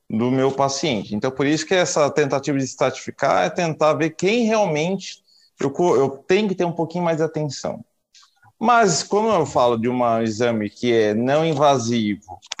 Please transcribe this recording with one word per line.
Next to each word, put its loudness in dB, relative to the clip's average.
do -2
meu 2
paciente. -2
Então, -2
por -2
isso 0
que -2
essa 2
tentativa 0
de -2
estratificar -2
é -4
tentar 0
ver -2
quem 0
realmente -2
eu -2
co-, 2
eu 4
tenho 0
que -4
ter -2
um -2
pouquinho -4
mais 0
de -2
atenção. -6
Mas, 4
como 0
eu 2
falo 2
de -2
um 0
exame -2
que -2
é 4
não 0
invasivo, 0